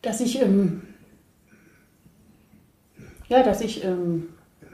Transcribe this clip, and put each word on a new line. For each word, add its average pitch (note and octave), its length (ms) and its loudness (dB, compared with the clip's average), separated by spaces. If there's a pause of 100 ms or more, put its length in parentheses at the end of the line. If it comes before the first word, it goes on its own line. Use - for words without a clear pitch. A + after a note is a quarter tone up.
Dass A3 180 -6
ich, B3 200 -2
ähm, G3 420 2 (2500)
ja, B3+ 140 6
dass A3 180 2
ich, - 240 -6
ähm, F3 440 -2 (460)